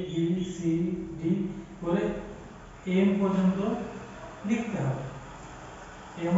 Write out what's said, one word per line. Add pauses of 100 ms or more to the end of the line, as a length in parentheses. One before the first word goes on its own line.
B, (460)
C, (600)
D (580)
করে (1040)
M (120)
পর্যন্ত (920)
লিখতে
হবে। (1300)
M